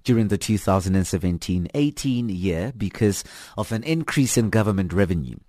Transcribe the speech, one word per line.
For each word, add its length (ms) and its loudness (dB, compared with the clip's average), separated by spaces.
during 240 4
the 100 0
two 220 0
thousand 360 2
and 120 2
seventeen 680 -2
eighteen 560 -2
year 480 -2
because 460 0
of 140 -4
an 100 -2
increase 560 0
in 140 2
government 420 2
revenue. 440 0